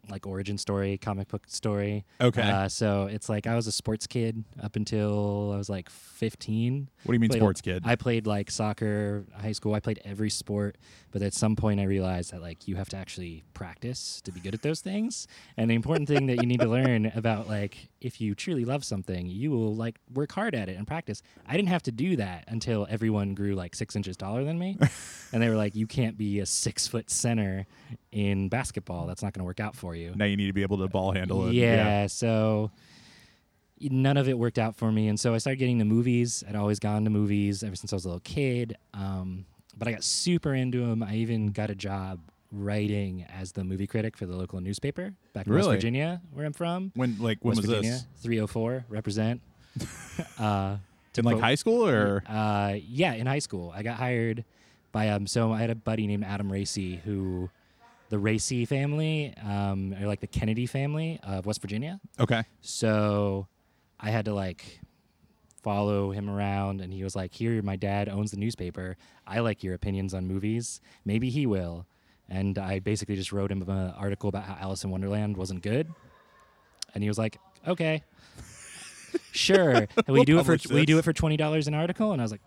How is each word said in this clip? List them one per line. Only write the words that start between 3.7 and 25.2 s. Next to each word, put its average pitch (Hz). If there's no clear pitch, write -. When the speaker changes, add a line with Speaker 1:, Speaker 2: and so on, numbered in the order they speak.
Speaker 1:
sports -
kid 113
up 107
until 104
I -
was, 101
like, 92
fifteen. 117
Speaker 2:
What -
do -
you 117
mean 113
Speaker 1:
Played, 120
Speaker 2:
sports 101
kid? 92
Speaker 1:
I 120
played, 113
like, 104
soccer, 104
high 107
school. 104
I 104
played 110
every 101
sport. 101
But 98
at 98
some 110
point 104
I 98
realized 92
that, 87
like, 82
you 95
have 98
to 98
actually 87
practice 107
to -
be 87
good 95
at 110
those 156
things. -
And 113
the 117
important 143
thing 143
that 123
you 123
need 120
to 117
learn 120
<laughs> 107
about, 110
like, 104
if -
you 104
truly 143
love 139
something, 90
you 104
will, 113
like, 113
work 143
hard 202
at 104
it 92
and 104
practice. 143
I 123
didn't 190
have 180
to 131
do 151
that 92
until 110
everyone 104
grew, 101
like, 87
six -
inches 95
taller 110
than 165
me. 190
Speaker 2:
<laughs> 147